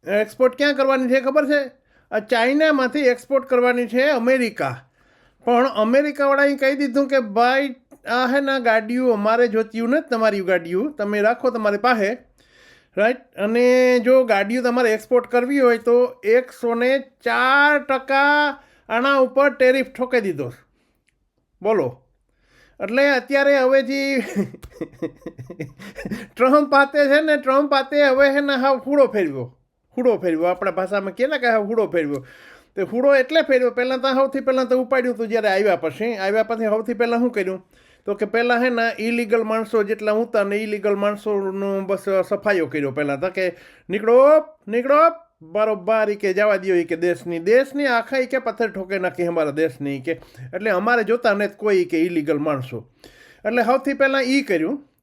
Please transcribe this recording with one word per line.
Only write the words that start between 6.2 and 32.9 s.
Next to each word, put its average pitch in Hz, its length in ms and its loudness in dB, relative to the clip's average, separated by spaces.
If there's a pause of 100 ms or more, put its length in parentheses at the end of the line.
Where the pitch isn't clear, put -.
કહી 277 200 0
દીધું 277 320 -2
કે, 269 120 0
"ભાઈ, 247 560 0 (340)
આ 247 260 0
હે 285 60 2
ને 269 200 -2
ગાડીઓ 233 520 0
અમારે 226 340 2
જોતીયું 220 420 -4
નથી, 311 200 -2
તમારી 220 320 0
ગાડીઓ 180 480 -2
તમે 208 320 -4
રાખો 233 280 0
તમારી 214 280 -2
પાસે." 220 400 0 (800)
રાઈટ? 233 200 2
અને 247 800 2
જો 254 240 4
ગાડીઓ 220 380 0
તમારે 240 320 2
એક્સપોર્ટ 240 340 0
કરવી 247 320 0
હોય 240 180 4
તો 240 460 0
એકસો 233 520 0
ને 254 240 0
ચાર 269 800 0
ટકા 277 840 0 (260)
આના 262 260 0
ઉપર 269 340 2
ટેરિફ 262 360 2
ઠોકી 247 360 -2
દીધો. 143 320 -6 (1080)
બોલો. 185 400 -2 (840)
એટલે 254 260 0
અત્યારે 277 500 2
હવે 269 220 4
જે 269 360 -2
<laughs> 220 60 -2 (2250)
ટ્રમ્પ 285 360 2
આતે 285 320 4
છે 285 160 4
ને, 311 160 0
ટ્રમ્પ 277 360 0
આતે 277 300 0
હવે 269 260 4
છે 277 100 0
ને 285 160 0
હાવ 262 220 2
હુડો 277 280 2
ફેરવ્યો. 143 520 -4 (400)
હુડો 240 200 2
ફેરવ્યો. 165 260 -2
આપણા 180 280 -2
ભાષામાં 190 440 -6
કહે 254 120 -2
ને 302 100 -2
કે 247 120 0
હાવ 220 140 2
હુડો 214 240 -2
ફેરવ્યો. 143 380 -2 (500)
તે 196 60 -6
હુડો 240 340 2